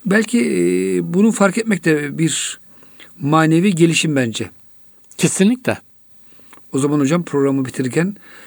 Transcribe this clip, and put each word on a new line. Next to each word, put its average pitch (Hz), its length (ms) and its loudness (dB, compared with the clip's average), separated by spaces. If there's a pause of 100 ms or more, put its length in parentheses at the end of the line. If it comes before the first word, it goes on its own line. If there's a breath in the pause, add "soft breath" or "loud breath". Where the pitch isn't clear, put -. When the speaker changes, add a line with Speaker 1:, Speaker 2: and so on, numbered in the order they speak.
Speaker 1:
Belki, 220 340 0
e, 180 760 0
bunu 208 180 4
fark 196 260 0
etmek 220 280 -2
de 147 320 0
bir - 420 -4 (600 loud breath)
manevi 160 560 2
gelişim 160 400 2
bence. 113 340 -2 (680)
Speaker 2:
Kesinlikle. 196 600 0 (960 loud breath)
Speaker 1:
O 135 60 0
zaman 147 200 0
hocam 156 240 0
programı 139 420 0
bitirirken 143 500 -4 (300 loud breath)